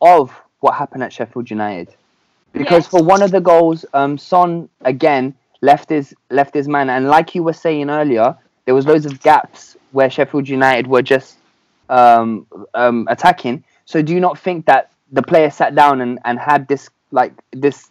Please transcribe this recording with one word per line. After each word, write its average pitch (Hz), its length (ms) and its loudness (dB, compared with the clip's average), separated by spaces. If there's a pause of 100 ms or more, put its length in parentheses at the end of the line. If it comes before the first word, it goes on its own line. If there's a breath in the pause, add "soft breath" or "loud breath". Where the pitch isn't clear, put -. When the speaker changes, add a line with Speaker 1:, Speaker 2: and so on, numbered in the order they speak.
Speaker 1:
of 160 320 4 (260)
what 135 160 0
happened 139 300 -10
at 104 80 -10
Sheffield 117 380 -10
United? 104 380 -8 (640)
Because 165 320 0
Speaker 2:
Yes. - 40 -20
Speaker 1:
for 180 140 2
one 190 200 2
of 196 80 2
the 190 100 0
goals, 165 440 2 (100)
um, 139 240 -2
Son, 175 500 -2 (120)
again, 135 540 -2 (280)
left 143 260 2
his, 147 280 -6 (140)
left 139 240 -2
his 143 120 -4
man. 143 240 -4
And 131 180 -2
like 160 280 0
you 175 80 -4
were 160 80 -2
saying 151 380 -6
earlier, 139 460 0 (280)
there 127 100 0
was 135 120 0
loads 156 200 2
of 135 160 -14
gaps - 540 -2 (160)
where 135 180 0
Sheffield 135 380 -4
United 131 400 0
were 135 140 2
just, 135 340 -2 (540)
um, 117 540 4 (300)
um, 120 340 0
attacking. 127 540 -2 (220)
So 156 180 -2
do 156 100 -4
you 175 60 0
not 180 180 -2
think 175 300 -8
that 135 240 2 (220)
the 135 100 -2
player 156 280 2
sat 143 260 -4
down 143 240 4
and, 123 240 -6
and 120 160 -6
had 143 260 -2
this, 139 240 -6 (220)
like, 127 220 -2 (180)
this 135 380 -4